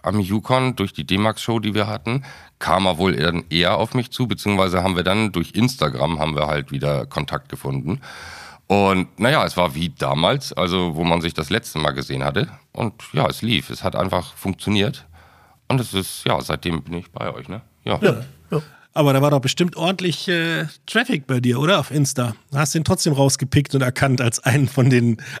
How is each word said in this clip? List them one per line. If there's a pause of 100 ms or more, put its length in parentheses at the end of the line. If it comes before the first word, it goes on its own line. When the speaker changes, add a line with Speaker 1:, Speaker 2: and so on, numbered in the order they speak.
Speaker 1:
am
Yukon,
durch
die
D-Max-Show,
die
wir
hatten, (340)
kam
er
wohl
dann
eher
auf
mich
zu,
beziehungsweise
haben
wir
dann
durch
Instagram
haben
wir
halt
wieder
Kontakt
gefunden. (680)
Und
naja,
es
war
wie
damals,
also
wo
man
sich
das
letzte
Mal
gesehen
hatte. (240)
Und (180)
ja,
es
lief,
es
hat
einfach
funktioniert. (640)
Und
es
ist,
ja,
seitdem
bin
ich
bei
euch,
ne? (240)
Ja.
Speaker 2:
Ja. (380)
Speaker 1:
Ja. (340)
Speaker 2:
Aber
da
war
doch
bestimmt
ordentlich,
äh, (200)
Traffic
bei
dir,
oder?
Auf
Insta. (180)
Hast
den
trotzdem
rausgepickt
und
erkannt
als
einen
von
den (240)